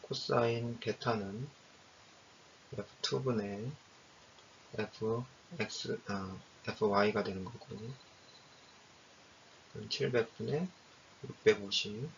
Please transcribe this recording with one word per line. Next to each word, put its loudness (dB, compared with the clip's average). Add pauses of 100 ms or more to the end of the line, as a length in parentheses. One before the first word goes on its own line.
코사인 2
베타는 -2 (1300)
에프 -6 (140)
투분의 0 (1080)
에프엑스, -2
아, -4 (300)
에프와이가 4
되는 -2
거고, -12 (1900)
그럼 -10
칠백분의 2 (560)
육백오십 2